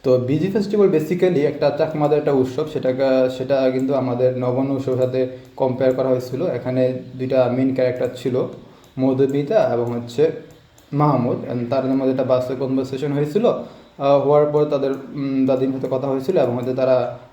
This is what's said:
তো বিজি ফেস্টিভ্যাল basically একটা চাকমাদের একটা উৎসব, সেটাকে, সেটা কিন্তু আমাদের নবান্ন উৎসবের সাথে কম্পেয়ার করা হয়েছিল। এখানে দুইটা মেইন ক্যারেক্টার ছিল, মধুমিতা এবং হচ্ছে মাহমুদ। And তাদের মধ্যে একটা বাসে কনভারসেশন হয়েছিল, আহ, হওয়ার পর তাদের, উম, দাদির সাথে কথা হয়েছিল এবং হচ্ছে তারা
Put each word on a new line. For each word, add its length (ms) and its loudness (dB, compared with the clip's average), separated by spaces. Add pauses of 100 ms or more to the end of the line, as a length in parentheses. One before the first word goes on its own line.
তো 140 4
বিজি 300 0
ফেস্টিভ্যাল 420 2
basically 500 2
একটা 380 0
চাকমাদের 400 0
একটা 140 0
উৎসব, 380 0
সেটাকে, 680 2
সেটা 340 0
কিন্তু 220 0
আমাদের 440 0
নবান্ন 340 0
উৎসবের 260 -2
সাথে 300 0 (280)
কম্পেয়ার 380 0
করা 160 -2
হয়েছিল। 380 -2
এখানে 520 -2 (160)
দুইটা 400 0
মেইন 180 0
ক্যারেক্টার 420 0
ছিল, 320 -2 (520)
মধুমিতা 760 2
এবং 120 0
হচ্ছে 460 0 (600)
মাহমুদ। 440 2 (140)
And 180 -4
তাদের 220 0
মধ্যে 200 2
একটা 120 0
বাসে 360 0
কনভারসেশন 540 -4
হয়েছিল, 320 0
আহ, 180 0 (360)
হওয়ার 460 4
পর 200 2
তাদের, 260 -2
উম, 540 -2
দাদির 260 0
সাথে 200 -4
কথা 160 -2
হয়েছিল 300 -2
এবং 180 2
হচ্ছে 180 -4
তারা 460 0 (140)